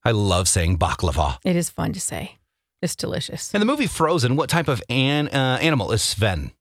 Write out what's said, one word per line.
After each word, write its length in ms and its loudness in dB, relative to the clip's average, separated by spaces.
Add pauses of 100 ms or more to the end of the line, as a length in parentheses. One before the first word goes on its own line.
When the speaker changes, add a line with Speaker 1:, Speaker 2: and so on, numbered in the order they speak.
Speaker 1:
I 80 4
love 360 2
saying 300 2
baklava. 640 0
Speaker 2:
It 120 0
is 160 -2
fun 220 -4
to 60 -10
say. 380 -10 (460)
It's 120 -4
delicious. 600 -6
Speaker 1:
In 40 2
the 60 4
movie 220 0
Frozen, 480 2
what 140 0
type 180 2
of 220 0
an-, 400 0
uh, 320 0
animal 300 2
is 120 0
Sven? 580 0